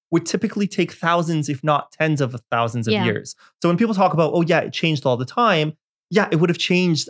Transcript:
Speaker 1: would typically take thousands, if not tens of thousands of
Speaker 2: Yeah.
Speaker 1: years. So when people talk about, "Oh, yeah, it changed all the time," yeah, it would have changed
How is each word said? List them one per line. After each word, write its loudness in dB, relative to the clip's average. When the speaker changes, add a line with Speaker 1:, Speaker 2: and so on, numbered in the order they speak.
Speaker 1:
would 0
typically -2
take -4
thousands, -2
if -6
not 0
tens -2
of -2
thousands -2
of 2
Speaker 2:
Yeah. 0
Speaker 1:
years. -4
So 0
when 2
people 0
talk 2
about, 0
"Oh, 2
yeah, 2
it -4
changed -2
all 2
the -6
time," 0
yeah, 2
it 2
would 2
have -2
changed 0